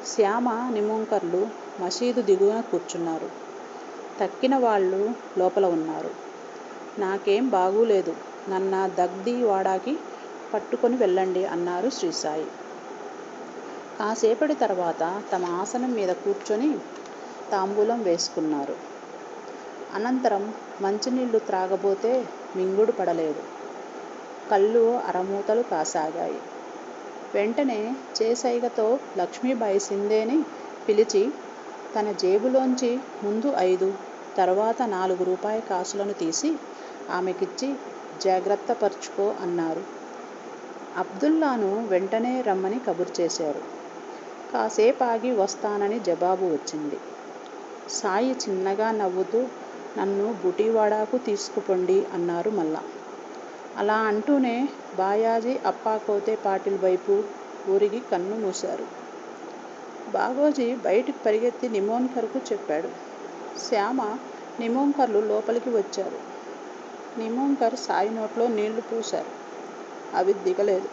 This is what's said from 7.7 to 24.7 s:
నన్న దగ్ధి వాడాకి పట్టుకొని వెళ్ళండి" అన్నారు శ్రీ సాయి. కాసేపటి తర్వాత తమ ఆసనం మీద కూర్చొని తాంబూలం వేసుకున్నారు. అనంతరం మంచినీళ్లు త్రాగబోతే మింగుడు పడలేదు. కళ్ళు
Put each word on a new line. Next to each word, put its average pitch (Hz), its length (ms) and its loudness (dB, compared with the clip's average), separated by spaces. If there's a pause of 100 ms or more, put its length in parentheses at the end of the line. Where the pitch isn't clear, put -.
నన్న 190 400 2 (100)
దగ్ధి 190 440 0
వాడాకి 190 540 2 (560)
పట్టుకొని 240 440 2
వెళ్ళండి" 190 480 4
అన్నారు 175 440 0
శ్రీ 175 220 0
సాయి. 156 360 -4 (1500)
కాసేపటి 226 540 2
తర్వాత 180 680 0 (120)
తమ 185 120 0
ఆసనం 214 460 -2
మీద 202 180 0
కూర్చొని 214 680 0 (720)
తాంబూలం 208 520 2
వేసుకున్నారు. 156 720 0 (1160)
అనంతరం 220 600 2 (280)
మంచినీళ్లు 220 580 2
త్రాగబోతే 196 880 2 (300)
మింగుడు 190 360 4
పడలేదు. 165 520 0 (1080)
కళ్ళు 226 560 6